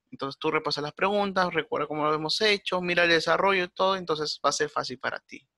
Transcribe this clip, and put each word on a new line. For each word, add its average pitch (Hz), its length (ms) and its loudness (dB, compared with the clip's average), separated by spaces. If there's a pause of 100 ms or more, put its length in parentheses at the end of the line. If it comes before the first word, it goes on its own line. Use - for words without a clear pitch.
(120)
Entonces 135 260 -8
tú 156 140 -2
repasa 151 300 -2
las 147 100 -6
preguntas, 196 600 0
recuerda 151 340 -2
cómo 147 160 -2
lo 151 100 2
hemos 156 280 -2
hecho, 202 400 0
mira 175 240 2
el 170 40 4
desarrollo 170 540 4
y 180 60 -4
todo, 190 260 0
entonces 160 500 -4
va 143 40 4
a 143 40 2
ser 151 160 -2
fácil 135 300 -6
para 117 220 -6
ti. - 260 -20 (100)